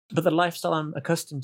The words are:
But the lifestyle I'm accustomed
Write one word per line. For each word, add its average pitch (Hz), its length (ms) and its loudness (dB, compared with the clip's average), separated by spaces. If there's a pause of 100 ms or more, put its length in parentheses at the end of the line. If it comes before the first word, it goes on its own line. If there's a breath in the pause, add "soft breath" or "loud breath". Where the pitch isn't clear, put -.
(100)
But 156 140 0
the 175 60 6
lifestyle 170 420 2
I'm 156 240 -2
accustomed 156 480 -2